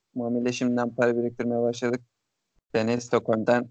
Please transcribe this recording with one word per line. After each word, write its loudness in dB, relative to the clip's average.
Mami -2
ile 0
şimdiden 0
para 2
biriktirmeye -2
başladık. 0
Seneye 2
Stockholm'dan 0